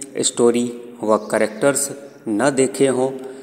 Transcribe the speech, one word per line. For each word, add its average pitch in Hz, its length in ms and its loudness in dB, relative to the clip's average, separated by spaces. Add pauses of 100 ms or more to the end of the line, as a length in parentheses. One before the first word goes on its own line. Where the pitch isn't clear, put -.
(180)
story - 840 0
व 107 140 4
characters 117 720 0 (360)
न 113 220 2
देखे 131 380 2
हों, 135 240 0 (320)